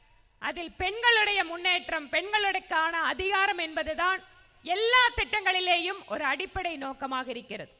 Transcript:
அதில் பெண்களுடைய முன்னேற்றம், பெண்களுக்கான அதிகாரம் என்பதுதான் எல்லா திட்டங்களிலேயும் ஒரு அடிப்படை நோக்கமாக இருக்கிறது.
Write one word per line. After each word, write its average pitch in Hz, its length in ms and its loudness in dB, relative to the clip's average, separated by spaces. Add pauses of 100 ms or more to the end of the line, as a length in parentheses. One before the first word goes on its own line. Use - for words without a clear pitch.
(400)
அதில் 240 320 -6
பெண்களுடைய 415 720 2
முன்னேற்றம், 339 680 -2
பெண்களுக்கான 359 960 0
அதிகாரம் 381 540 0
என்பதுதான் 330 640 -2 (400)
எல்லா 453 520 6
திட்டங்களிலேயும் 370 920 0
ஒரு 294 160 -4
அடிப்படை 311 540 -4
நோக்கமாக 269 520 -8
இருக்கிறது. 233 500 -12